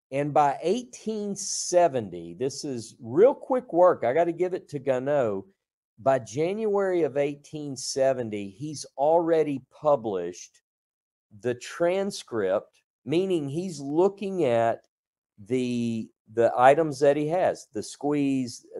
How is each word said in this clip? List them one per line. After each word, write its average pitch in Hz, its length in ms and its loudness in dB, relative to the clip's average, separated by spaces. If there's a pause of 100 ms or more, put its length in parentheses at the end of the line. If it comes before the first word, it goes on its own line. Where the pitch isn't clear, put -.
(120)
And 143 220 -2
by 143 280 4
eighteen 208 760 -4
seventy, 110 960 -2
this 127 300 -6
is 123 360 -8
real 170 340 4
quick - 400 -4
work. 175 320 6
I 123 80 2
gotta 170 180 2
give 170 220 -4
it 180 160 -10
to 147 100 -8
Ganneau. 127 640 0 (540)
By 135 200 2
January 185 840 -2
of 131 140 -2
eighteen 143 600 -6
seventy, 120 720 -2
he's 139 360 -12 (120)
already 156 640 2 (100)
published 110 880 -2 (800)
the 120 120 -2
transcript, 147 1300 -4 (240)
meaning 165 420 0
he's 160 320 -6
looking 180 640 0
at 117 360 2 (640)
the, 120 640 -2 (240)
the 113 240 4
items 143 420 6
that 143 160 4
he 151 120 -2
has. 156 440 -2
The 104 120 -8
squeeze, 135 840 -4 (140)